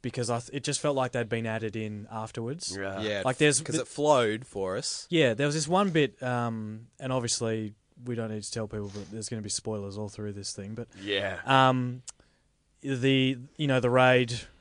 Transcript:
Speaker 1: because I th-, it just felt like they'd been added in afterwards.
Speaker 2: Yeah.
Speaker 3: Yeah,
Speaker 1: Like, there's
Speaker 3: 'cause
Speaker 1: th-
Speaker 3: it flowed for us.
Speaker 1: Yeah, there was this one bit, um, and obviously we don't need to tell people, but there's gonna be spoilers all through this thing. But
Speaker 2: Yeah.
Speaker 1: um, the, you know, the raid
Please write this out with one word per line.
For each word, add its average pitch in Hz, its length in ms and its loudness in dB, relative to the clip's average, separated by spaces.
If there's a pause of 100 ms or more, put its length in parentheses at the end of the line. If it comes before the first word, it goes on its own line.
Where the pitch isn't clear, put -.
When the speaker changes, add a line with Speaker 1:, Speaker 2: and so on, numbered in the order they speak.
Speaker 1:
because 120 280 -4
I 120 100 0
th-, - 140 -12
it 139 120 -6
just 147 160 -2
felt 143 160 0
like 127 160 -2
they'd 120 160 -2
been 117 160 -2
added 110 320 -4
in 107 340 -8
afterwards. 113 680 -8
Speaker 2:
Yeah. 98 240 -6
Speaker 3:
Yeah, 104 240 -2
Speaker 1:
Like, 127 120 0
there's 147 240 6
Speaker 3:
'cause 151 140 -6
Speaker 1:
th- 139 80 0
Speaker 3:
it - 40 -8
flowed 131 580 4
for 95 320 -4
us. - 320 -8
Speaker 1:
Yeah, 151 240 6
there 135 140 0
was 147 80 0
this 151 120 -2
one 190 240 4
bit, 151 300 2
um, 117 640 -4 (120)
and 131 140 -4
obviously 113 600 -2 (320)
we 123 80 -4
don't 113 160 -4
need 107 140 -6
to - 80 -10
tell 113 160 -4
people, 104 260 -6
but 101 180 -12
there's 110 180 -10
gonna 113 120 -6
be 104 80 -8
spoilers 101 480 -6
all 107 120 -8
through 104 240 -8
this 98 200 -10
thing. 101 220 -10
But 117 120 -10 (140)
Speaker 2:
Yeah. 98 440 -2
Speaker 1:
um, 127 580 4 (800)
the, 131 540 2 (200)
you 151 100 0
know, 131 120 4
the 120 100 2
raid 127 500 6 (220)